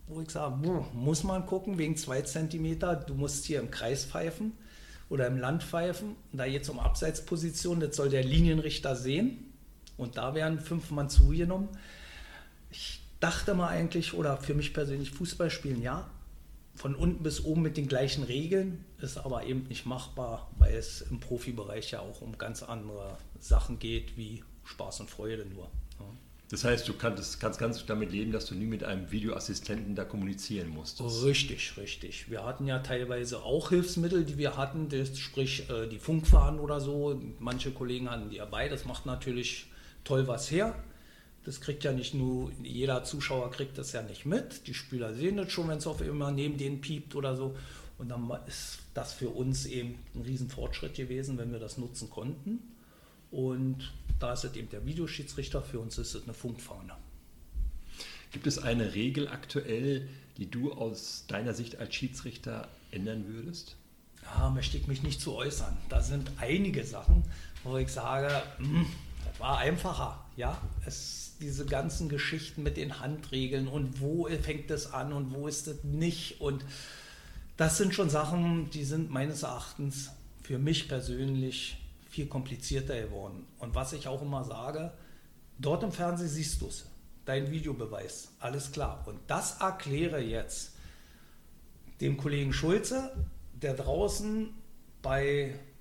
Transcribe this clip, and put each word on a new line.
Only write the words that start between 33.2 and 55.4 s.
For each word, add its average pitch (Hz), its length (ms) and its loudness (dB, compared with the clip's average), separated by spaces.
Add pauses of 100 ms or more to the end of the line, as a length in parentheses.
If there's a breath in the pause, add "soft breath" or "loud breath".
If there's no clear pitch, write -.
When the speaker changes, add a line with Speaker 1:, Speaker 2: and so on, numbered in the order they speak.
Speaker 1:
auch 147 280 2
Hilfsmittel, 175 540 4
die 143 140 -2
wir 135 180 2
hatten, 147 320 0
das, 135 300 0
sprich, - 500 -2
äh, 113 200 0
die 110 100 -6
Funkfahnen 151 640 10
oder 147 200 0
so. 143 400 0 (200)
Manche 127 320 -2
Kollegen 123 360 -2
hatten 110 220 -4
die 104 60 -8
dabei, 107 320 -2
das 135 160 -4
macht 127 200 -6
natürlich 123 600 -2 (380 loud breath)
toll 135 240 6
was 117 240 -2
her. 208 240 4 (680 loud breath)
Das - 180 -8
kriegt 143 200 -2
ja 143 100 2
nicht 127 200 -2
nur, 127 400 0 (100)
jeder 127 420 0
Zuschauer 131 460 -2
kriegt 135 280 -6
das 135 140 -6
ja 117 100 -4
nicht 104 240 -8
mit. - 400 0
Die 127 80 -8
Spieler 113 400 -4
sehen 180 240 0
das 190 120 -2
schon, 165 180 0
wenn's 151 180 -2
auf 156 160 -2
einmal 143 300 0
neben 143 260 0
denen 139 240 -2
piept - 320 -6
oder 135 220 0
so. 135 200 -2 (400 loud breath)
Und 120 140 -6
dann 120 200 -4 (160)
ist - 340 -8 (120)
das - 220 -4
für 123 160 -2
uns 131 340 0
eben 120 340 -4 (160)
ein 117 80 -6
Riesenfortschritt 131 720 -4
gewesen, 131 440 -2
wenn 117 120 -2
wir 117 80 -4
das 110 200 -8
nutzen 117 320 -8
konnten. 202 480 -4 (720 loud breath)
Und 131 640 -2 (240)
da 123 160 0
ist - 100 -4
es 131 120 -6
eben 110 120 -8
der 104 160 -8
Videoschiedsrichter, 143 800 -4